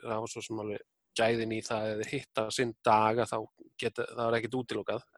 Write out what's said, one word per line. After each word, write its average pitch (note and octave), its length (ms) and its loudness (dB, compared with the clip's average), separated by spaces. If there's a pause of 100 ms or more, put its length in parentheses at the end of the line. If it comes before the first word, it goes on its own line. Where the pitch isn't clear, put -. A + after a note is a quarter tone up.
hafa A2+ 240 -4
svo A#2 120 -8
sem A2 200 -6
alveg G#2 200 -6 (320)
gæðin A2+ 400 2
í A2 80 -2
það, A2 280 -2
ef G#2+ 80 -4
þeir G#2 120 -6
hitta B2+ 420 -4
sinn A#2+ 200 0 (100)
dag, A2 380 6
að - 80 -2
þá A2+ 80 -2 (420)
geta, A#2 320 -4
það A#2 140 -2
er A#2 120 4
ekkert A2+ 220 -2
útilokað. A2 460 -4 (120)